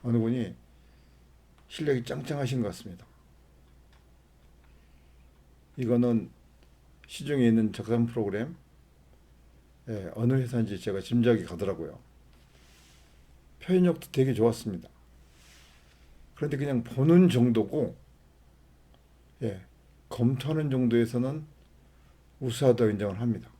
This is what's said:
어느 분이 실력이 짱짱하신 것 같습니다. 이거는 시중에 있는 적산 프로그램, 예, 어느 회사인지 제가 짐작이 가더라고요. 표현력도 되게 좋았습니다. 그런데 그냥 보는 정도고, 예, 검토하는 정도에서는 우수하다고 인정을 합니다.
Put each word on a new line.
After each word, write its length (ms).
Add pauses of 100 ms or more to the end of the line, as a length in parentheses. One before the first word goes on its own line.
어느 160
분이 380 (1160)
실력이 320
짱짱하신 560
것 80
같습니다. 380 (2750)
이거는 520 (760)
시중에 420
있는 240
적산 320
프로그램, 500 (1300)
예, 260
어느 200
회사인지 440
제가 220
짐작이 440
가더라고요. 540 (1600)
표현력도 500
되게 220
좋았습니다. 520 (1500)
그런데 240
그냥 260
보는 460
정도고, 680 (1400)
예, 220 (480)
검토하는 600
정도에서는 760 (920)
우수하다고 500
인정을 280
합니다. 420